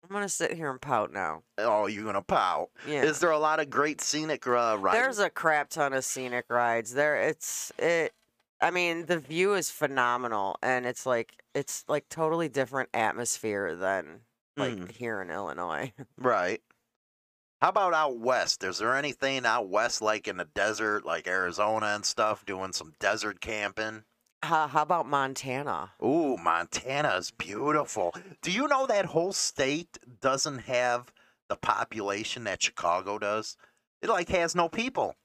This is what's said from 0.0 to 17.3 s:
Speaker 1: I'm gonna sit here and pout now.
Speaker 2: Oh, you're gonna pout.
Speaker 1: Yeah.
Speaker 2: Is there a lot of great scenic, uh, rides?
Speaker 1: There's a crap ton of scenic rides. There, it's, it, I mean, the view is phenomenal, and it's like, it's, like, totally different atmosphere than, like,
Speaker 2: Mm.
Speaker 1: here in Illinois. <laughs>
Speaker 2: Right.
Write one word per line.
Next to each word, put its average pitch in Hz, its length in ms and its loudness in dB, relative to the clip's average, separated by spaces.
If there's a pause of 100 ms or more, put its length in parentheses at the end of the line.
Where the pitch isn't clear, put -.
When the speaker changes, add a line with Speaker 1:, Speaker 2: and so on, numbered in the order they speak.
Speaker 1:
I'm 180 60 -20
gonna 202 200 -2
sit - 240 -2
here 160 160 -4
and 131 120 -6
pout 120 320 0
now. 82 300 -4 (140)
Speaker 2:
Oh, 107 300 4
you're 104 160 -4
gonna 98 180 -2
pout. 92 480 2 (180)
Speaker 1:
Yeah. 147 160 2
Speaker 2:
Is 147 160 2
there 170 120 4
a 156 80 4
lot 156 200 2
of 147 100 -2
great 143 320 0
scenic, 151 440 -2
uh, 120 340 4
rides? 95 180 4
Speaker 1:
There's 240 220 0
a 190 100 2
crap 151 400 2
ton 143 240 0
of 131 100 0
scenic 123 460 -4
rides. 117 440 2
There, 147 220 2
it's, - 640 -2
it, 165 340 2 (480)
I 160 100 4
mean, 170 340 0
the 170 140 0
view 165 340 0
is 180 180 0
phenomenal, 120 920 0
and 127 240 2
it's 123 200 -6
like, 120 360 -2 (140)
it's, - 320 -6
like, 147 220 -2
totally 160 400 0
different 127 440 -2
atmosphere 107 840 0
than, 92 460 -2 (360)
like, 135 160 -2
Speaker 2:
Mm. 92 180 -10
Speaker 1:
here 113 300 -6
in 87 100 -8
Illinois. 87 600 -6 (120)
<laughs> - 120 -20
Speaker 2:
Right. 107 440 0 (1000)